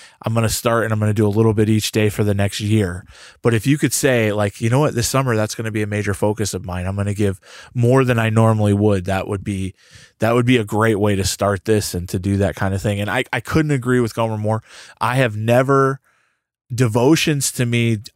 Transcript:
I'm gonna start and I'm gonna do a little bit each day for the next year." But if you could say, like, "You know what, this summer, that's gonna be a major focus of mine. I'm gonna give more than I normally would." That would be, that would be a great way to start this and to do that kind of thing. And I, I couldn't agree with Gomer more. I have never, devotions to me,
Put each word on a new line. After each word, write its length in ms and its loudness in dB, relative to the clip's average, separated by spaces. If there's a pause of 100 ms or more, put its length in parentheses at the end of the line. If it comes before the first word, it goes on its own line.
(220)
I'm 120 -2
gonna 160 2
start 340 0
and 80 -2
I'm 80 0
gonna 140 0
do 120 2
a 40 2
little 240 2
bit 160 2
each 240 0
day 160 2
for 140 -2
the 100 0
next 260 -2
year." 460 -2 (360)
But 120 2
if 120 -2
you 120 2
could 160 -2
say, 400 0
like, 260 -4
"You 100 -2
know 100 2
what, 140 0
this 140 -2
summer, 300 0
that's 180 -2
gonna 160 -8
be 100 -4
a 60 -2
major 260 -2
focus 400 -2
of 120 -8
mine. 200 -6
I'm 120 -4
gonna 160 -2
give 260 -2 (340)
more 300 4
than 160 0
I 100 0
normally 440 4
would." 320 2
That 220 -2
would 160 -6
be, 300 -6 (460)
that 140 0
would 120 2
be 120 4
a 80 0
great 340 2
way 160 2
to 80 -2
start 400 -2
this 300 0
and 160 -6
to 100 -4
do 180 0
that 180 0
kind 180 -4
of 80 -4
thing. 180 -4
And 100 -4
I, 220 -2
I 80 -4
couldn't 320 -2
agree 300 0
with 120 -2
Gomer 240 -4
more. 260 -2 (360)
I 160 -2
have 220 0
never, 640 2 (720)
devotions 800 2
to 120 -2
me, 340 0 (160)